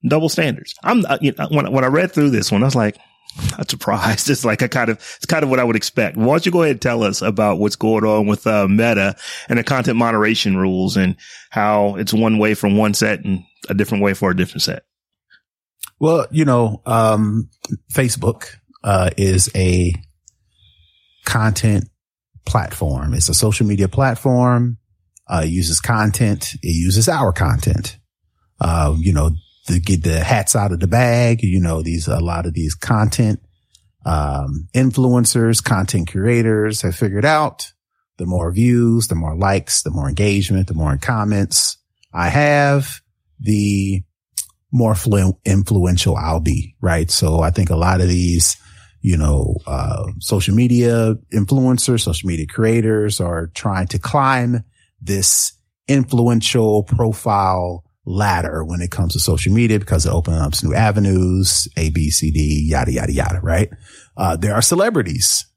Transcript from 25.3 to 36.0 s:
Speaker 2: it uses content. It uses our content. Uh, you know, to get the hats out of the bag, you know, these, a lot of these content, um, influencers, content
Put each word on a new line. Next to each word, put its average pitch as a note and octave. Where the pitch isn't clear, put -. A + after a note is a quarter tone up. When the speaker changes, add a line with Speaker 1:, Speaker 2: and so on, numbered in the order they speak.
Speaker 2:
it D#2+
uses E2
content. G#2+
It E2+
uses F#2+
our C3+
content. -
Uh, D#2+
you F#2
know, D#2
to F2
get E2+
the D#2+
hats G#2
out G2+
of F2
the G2
bag, A#2+
you F#2+
know, E2
these, D#2+
a -
lot E2+
of E2+
these D#2+
content, A2
um, D2
influencers, B2
content F#2+